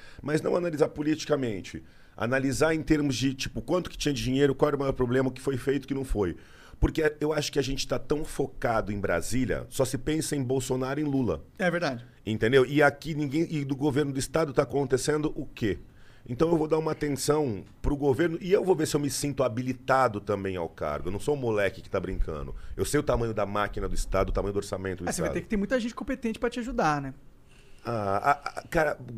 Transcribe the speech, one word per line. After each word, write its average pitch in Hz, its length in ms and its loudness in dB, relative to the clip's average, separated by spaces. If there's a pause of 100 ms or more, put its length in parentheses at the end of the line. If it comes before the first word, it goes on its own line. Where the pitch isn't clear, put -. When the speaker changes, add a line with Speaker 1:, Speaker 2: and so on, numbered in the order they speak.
(220)
Speaker 1:
Mas 151 200 0
não - 140 0
analisar 156 340 2
politicamente. 143 920 -2 (360)
Analisar 131 580 2
em 156 60 -2
termos 147 340 2
de, 131 180 0
tipo, - 280 -6
quanto 170 280 -2
que - 80 -14
tinha 147 160 0
de 113 80 -4
dinheiro, 135 340 4
qual 151 120 4
era 147 80 0
o 135 40 0
maior 135 140 0
problema, 127 360 2
o - 20 -2
que 127 100 -10
foi 139 160 -2
feito, 135 280 -2
o - 20 -16
que 139 60 -4
não 135 120 -4
foi. 101 300 0 (440)
Porque 151 420 2
eu 151 100 2
acho 151 200 -2
que 147 80 0
a - 20 4
gente 135 260 -2
tá 131 120 0
tão 151 260 -2
focado 110 680 0
em 101 80 -2
Brasília, 90 680 0
só 131 160 0
se 131 120 -2
pensa 151 380 -2
em 139 80 0
Bolsonaro 131 560 -2
e 156 40 -2
em - 20 -2
Lula. 127 380 0 (140)
Speaker 2:
É 180 140 0
verdade. 147 340 -2 (200)
Speaker 1:
Entendeu? 117 400 6
E 143 160 2
aqui 143 340 2
ninguém, 151 340 -2
e 151 140 -2
do 139 120 -4
governo 139 380 0
do 131 60 -4
estado 147 340 -2
tá 147 100 4
acontecendo 147 720 0
o 139 100 -6
quê? 98 320 -2 (500)
Então 160 220 0
eu 170 80 6
vou 151 100 2
dar 156 120 2
uma 156 120 0
atenção 147 720 0 (180)
pro 143 140 2
governo 147 460 2
e 180 100 -4
eu 208 120 6
vou 185 120 4
ver 151 120 2
se - 80 0
eu 147 40 2
me 143 120 -2
sinto 139 320 0
habilitado 127 760 2
também 98 360 -2
ao 82 120 -2
cargo. 76 420 -4
Eu - 20 -2
não 101 80 -4
sou 147 160 0
um 139 40 -4
moleque 104 420 0
que - 80 -16
tá 98 100 0
brincando. 82 560 -4 (200)
Eu 98 80 -2
sei 147 160 2
o 151 40 2
tamanho 117 300 0
da 101 120 0
máquina 101 420 -2
do 87 60 -2
Estado, 95 360 2
o - 20 -2
tamanho 98 220 0
do 101 40 -4
orçamento 95 460 -4
do 87 60 -2
Speaker 2:
Ah, - 40 0
você 90 80 -4
vai - 80 0
Speaker 1:
Estado. - 60 -2
Speaker 2:
ter 170 60 -4
que - 60 -10
ter 214 100 0
muita 208 220 0
gente 226 140 -4
competente 247 460 -6
pra 240 100 -2
te 254 100 -6
ajudar, 220 420 0
né? 135 120 -6 (720)
Speaker 1:
Ah, 107 440 2
a, - 280 -4
a, - 80 -10
cara, 156 300 0 (200)